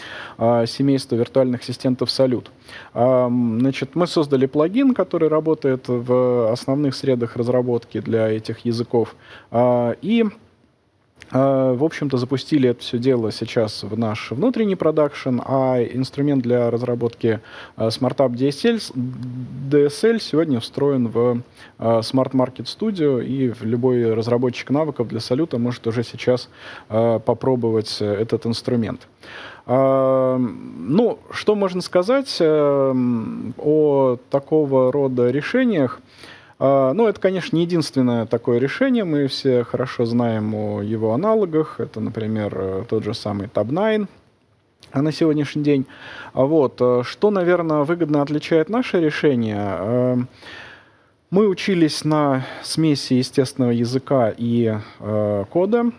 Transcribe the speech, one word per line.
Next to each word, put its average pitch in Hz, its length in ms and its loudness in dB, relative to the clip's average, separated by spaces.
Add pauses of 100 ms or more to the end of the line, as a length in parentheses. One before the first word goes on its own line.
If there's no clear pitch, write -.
(380)
а, 117 280 4
семейства 135 500 0
виртуальных 123 460 0
ассистентов 123 460 -2
Salute. 127 420 0 (440)
А, 127 320 4
м, 120 320 0
значит, 135 380 -2
мы 175 100 2
создали 139 400 2
плагин, 196 480 2
который 170 340 0
работает 151 600 0
в 123 640 2
основных 135 420 -2
средах 120 400 -2
разработки 120 680 -2
для 110 280 0
этих 110 360 -4
языков, 117 520 -2 (340)
а, 120 520 2
и, 226 220 2 (1080)
э, 131 400 2
в 123 100 -2
общем-то, 147 360 -2
запустили 127 500 0
это 120 140 -2
всё - 160 -6
дело 117 340 0
сейчас 110 500 -4
в 107 160 -8
наш 110 320 -4
внутренний 202 460 0
продакшн, 151 680 0
а 131 380 0
инструмент 135 600 -2
для 120 280 2
разработки, 120 720 -2 (360)
э, 113 120 0
SmartUp 127 480 0
D 135 120 0
S 143 160 -6
L, 233 120 4
с-, - 180 -8
D 127 920 -2
S 143 180 -4
L 226 160 2
сегодня 147 400 0
встроен 135 480 0
в, 120 320 0 (380)
э, 113 220 2
Smart 127 320 0
Market 127 340 -2
Studio, 156 580 -2
и 127 240 -2
в 110 160 -8
любой 120 500 2
разработчик 120 560 -2
навыков 135 380 -2
для 107 100 -6
салюта 127 400 -2
может 123 300 -4
уже 113 160 -2
сейчас, - 440 -2 (420)
э, 113 280 2
попробовать, 117 800 -2
э, 104 220 0
этот 113 240 -2
инструмент. 113 600 -4 (580)
А, 131 720 2
ну, 127 800 -2 (140)
что - 240 2
можно 185 240 0
сказать, 226 600 0
э, 143 540 4 (640)
о 143 580 4 (140)
такого 135 600 2
рода 127 380 2
решениях? 151 680 0 (580)
А, 135 360 4
ну, 226 120 2
это, 202 140 0
конечно, 185 360 0
не 170 80 4
единственное 131 600 0
такое 120 340 0
решение. 233 460 0
Мы 147 220 0
все 127 360 0
хорошо 123 440 -4
знаем 113 480 0
о 104 260 -4
его 110 320 -2
аналогах. 170 680 0
Это, 110 200 -8
например, 107 560 -4
э, 95 320 -4
тот 107 160 -2
же 104 80 -4
самый 101 360 -6
Tabnine, 190 580 0 (840)
а, 139 120 -2
на 156 100 0
сегодняшний 151 500 0
день. 143 220 2 (480)
А 131 140 2
вот, 143 340 2
э, 123 240 4
что, - 260 0
наверное, 175 540 2
выгодно 151 380 0
отличает 151 480 0
наше 220 300 0
решение? 113 800 0
Э, 123 380 0 (1120)
мы 202 160 4
учились 175 600 0
на 143 400 2 (160)
смеси 143 560 0
естественного 127 540 0
языка 120 640 0
и, 117 440 0 (220)
э, 104 500 -2
кода. 233 480 0